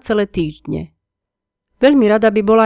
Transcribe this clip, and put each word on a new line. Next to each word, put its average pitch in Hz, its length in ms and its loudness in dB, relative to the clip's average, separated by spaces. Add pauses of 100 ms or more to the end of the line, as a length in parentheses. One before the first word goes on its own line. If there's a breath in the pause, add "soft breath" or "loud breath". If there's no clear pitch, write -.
celé 208 240 -2
týždne. 156 640 -8 (880)
Veľmi 269 300 4
rada 220 180 2
by 214 160 0
bola 220 200 2